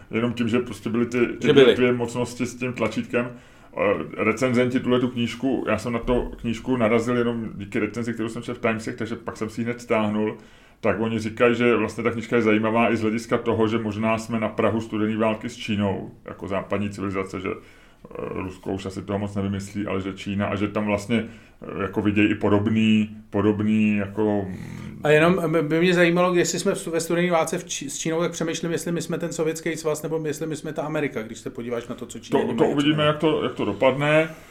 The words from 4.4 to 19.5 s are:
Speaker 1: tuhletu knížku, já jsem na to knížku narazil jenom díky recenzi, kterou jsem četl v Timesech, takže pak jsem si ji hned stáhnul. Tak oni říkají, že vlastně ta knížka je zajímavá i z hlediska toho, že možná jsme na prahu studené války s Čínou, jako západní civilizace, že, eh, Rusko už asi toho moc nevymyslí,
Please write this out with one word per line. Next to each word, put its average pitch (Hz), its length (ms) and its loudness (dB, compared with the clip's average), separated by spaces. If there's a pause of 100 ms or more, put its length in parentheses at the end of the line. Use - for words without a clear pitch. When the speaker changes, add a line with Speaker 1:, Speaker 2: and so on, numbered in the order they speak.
Speaker 1:
tuhletu 123 280 2
knížku, 120 600 -2
já 107 100 2
jsem 120 160 -6
na 117 60 -2
to 123 320 0 (100)
knížku 120 360 -2
narazil 117 400 2
jenom 117 380 -2
díky 101 240 -4
recenzi, 113 340 -2
kterou 110 160 -4
jsem 117 120 -10
četl 120 180 -8
v - 20 -20
Timesech, 113 340 -2
takže 113 200 -6
pak - 220 -10
jsem 107 120 -4
si 117 120 -6
ji 113 40 -4
hned 117 160 -6
stáhnul. 107 560 0 (420)
Tak 98 200 0
oni 113 200 0
říkají, 113 360 2
že 120 200 4
vlastně 107 280 -2
ta 113 80 0
knížka 117 240 -2
je 120 60 4
zajímavá 110 520 4
i 113 40 2
z 101 40 -4
hlediska 113 360 0
toho, 110 300 2
že 113 120 0
možná 110 380 0
jsme 113 220 -4
na 107 100 -2
prahu 110 320 2
studené 110 360 -2
války 110 320 0
s - 60 -14
Čínou, 101 560 -2 (140)
jako - 220 -10
západní 98 420 -2
civilizace, 95 520 -6
že, 92 80 -4
eh, - 680 -14
Rusko - 540 -8
už 98 140 -6
asi 98 160 -8
toho 101 180 -4
moc 101 160 -6
nevymyslí, 98 500 -4